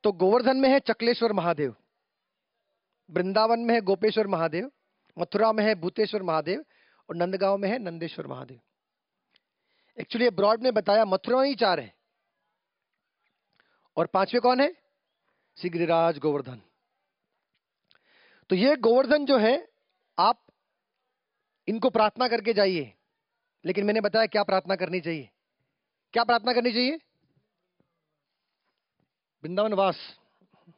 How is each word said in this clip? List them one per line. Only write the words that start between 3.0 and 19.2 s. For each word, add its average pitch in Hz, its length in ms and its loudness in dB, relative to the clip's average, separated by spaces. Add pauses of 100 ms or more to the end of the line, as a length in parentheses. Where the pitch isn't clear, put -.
वृंदावन 196 500 0
में 233 160 0
है 233 60 0
गोपेश्वर 202 460 0
महादेव, 170 440 -4 (480)
मथुरा 214 320 0
में 214 120 0
है 214 120 2
भूतेश्वर 190 480 -4
महादेव 170 420 -4 (440)
और 170 60 -10
नंदगांव 190 420 0
में 196 120 -4
है 247 100 -4
नंदेश्वर 165 480 -10
महादेव। 131 320 -16 (1400)
Actually 233 220 -6
ये 247 80 4
broad 208 340 0
में 254 100 0
बताया, 214 320 2
मथुरा 208 360 0
में 277 80 2
ही 269 60 -4
चार 190 240 0
है 113 160 -16 (2000)
और 165 100 0
पांचवे 196 320 0
कौन 254 220 2
है? 320 140 0 (840)
श्री 185 120 -6
गिरिराज 165 480 2
गोवर्धन। 135 440 -4 (1900)
तो 190 60 2
ये 262 200 4
गोवर्धन 262 500 2